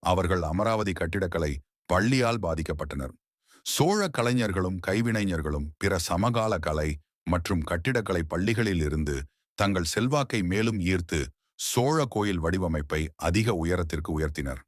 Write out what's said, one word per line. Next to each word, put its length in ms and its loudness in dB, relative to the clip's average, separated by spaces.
அவர்கள் 460 2
அமராவதி 500 0
கட்டிடக்கலை 520 -2
பள்ளியால் 540 2
பாதிக்கப்பட்டனர். 720 -4
சோழ 340 2
கலைஞர்களும் 720 2
கைவினைஞர்களும் 800 0
பிற 200 0
சமகால 580 2
கலை 220 0
மற்றும் 440 0
கட்டிடக்கலை 520 0
பள்ளிகளில் 540 0
இருந்து 300 -2
தங்கள் 360 0
செல்வாக்கை 460 0
மேலும் 260 0
ஈர்த்து 280 0
சோழ 400 2
கோயில் 300 0
வடிவமைப்பை 580 0
அதிக 360 2
உயரத்திற்கு 540 -2
உயர்த்தினர். 500 -4